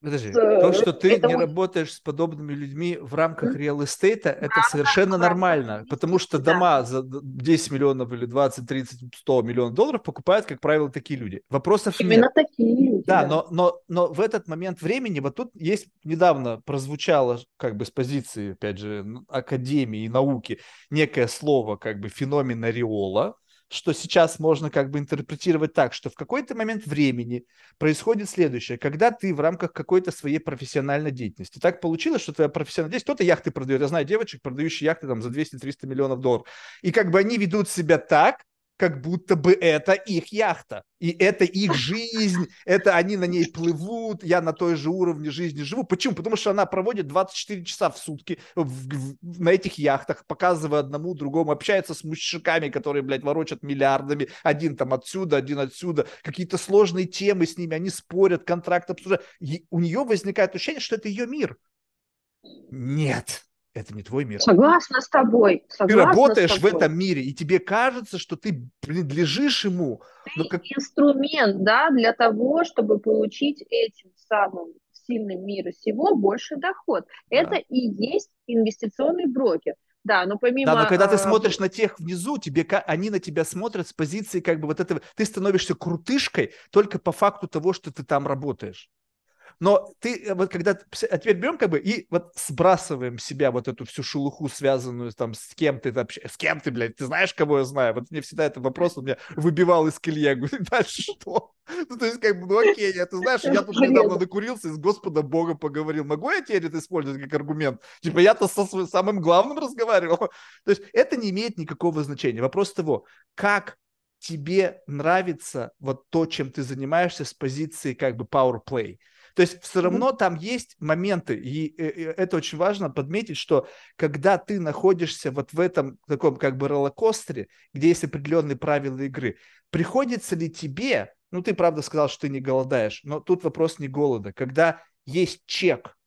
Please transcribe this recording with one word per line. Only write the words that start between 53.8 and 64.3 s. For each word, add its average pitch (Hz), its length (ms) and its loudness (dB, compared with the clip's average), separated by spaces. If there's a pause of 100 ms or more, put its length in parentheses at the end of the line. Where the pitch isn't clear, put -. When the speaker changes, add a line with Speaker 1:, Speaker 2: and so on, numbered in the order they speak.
Speaker 1:
один 151 340 0
там 131 180 -4
отсюда, 151 440 -2
один 139 220 -2
отсюда, 147 480 -2 (160)
какие-то 175 340 -6
сложные 185 480 4
темы 190 400 0
с 165 120 -10
ними, 165 180 -6
они 175 160 -4
спорят, 180 520 2
контракт 175 460 -2
обсуждают. 185 340 -2 (160)
И 165 300 -8
у 170 100 0
неё 175 240 0
возникает 196 520 0
ощущение, 277 260 -6
что - 140 -4
это 214 140 -6
её 226 180 -4
мир. 262 300 -6 (1120)
Нет. 135 720 -2 (320)
Это 107 200 -12
не 104 80 -12
твой 135 220 -4
мир. 104 160 -8